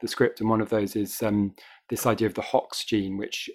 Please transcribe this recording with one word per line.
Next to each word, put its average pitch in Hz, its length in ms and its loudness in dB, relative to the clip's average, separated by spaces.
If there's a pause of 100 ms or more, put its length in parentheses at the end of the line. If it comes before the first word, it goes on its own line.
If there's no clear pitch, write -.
the 117 60 -2
script. - 320 2
And 110 100 2
one 110 120 4
of 104 80 -2
those 104 260 0
is, 104 260 -4
um, 104 320 2 (360)
this 117 180 -2
idea 110 200 4
of 95 60 -4
the 107 80 -4
hox - 420 -2
gene, 98 320 0
which, - 400 -6